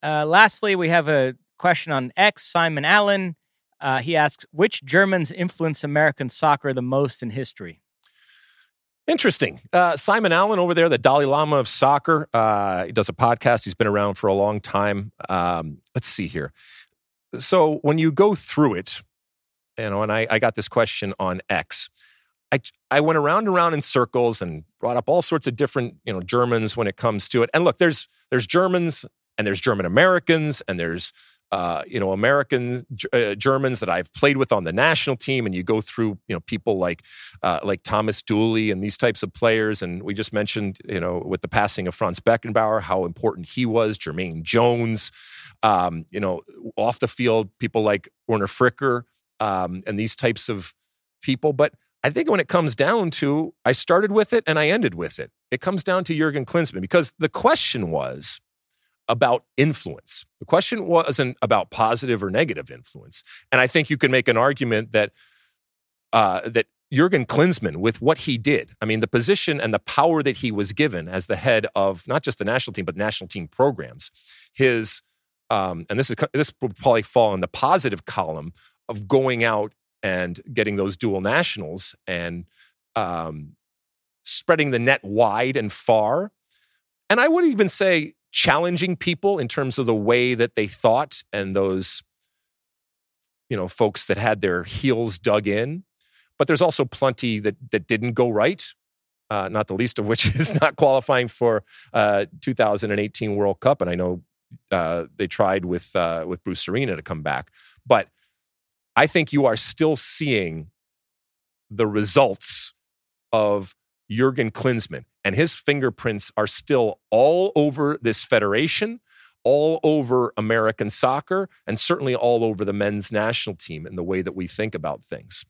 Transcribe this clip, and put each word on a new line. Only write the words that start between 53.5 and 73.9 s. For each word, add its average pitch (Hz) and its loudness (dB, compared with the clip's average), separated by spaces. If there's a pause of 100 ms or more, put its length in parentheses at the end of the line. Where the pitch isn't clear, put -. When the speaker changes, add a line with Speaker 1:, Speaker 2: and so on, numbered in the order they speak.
Speaker 2:
I 123 4
started 190 2
with 214 2
it 233 2
and 156 2
I 151 2
ended 180 0
with - -8
it. 65 -12 (200)
It 131 -4
comes 185 -2
down 185 0
to 170 -4
Jurgen 147 -2
Klinsmann, 147 -2
because 151 2
the 156 -2
question 131 0
was 69 -4 (680)
about 120 2 (140)
influence. - -2 (140)
The - -18
question 202 0
wasn't 147 0
about 104 2
positive 117 0
or 98 -2
negative 104 -2
influence. - -18 (280)
And 127 6
I 127 6
think 147 0
you 147 0
can 131 2
make 127 2
an 117 4
argument 117 0
that, 107 2 (1000)
uh, 101 2
that 113 0 (260)
Jurgen 151 2
Klinsmann, 143 0
with 110 -2
what 151 2
he 131 -4
did, 113 -2
I 110 -6
mean, 110 0
the 110 -2
position 143 0
and 113 -2
the 101 0
power 160 2
that 135 -2
he 123 -4
was 101 -4
given 95 -2
as 92 -6
the 104 -2
head 110 2 (100)
of 98 -2
not 131 -2
just - -4
the 98 -4
national 113 -2
team, 92 -6
but 82 -8
national 101 -4
team 87 -10
programs, 80 -4 (420)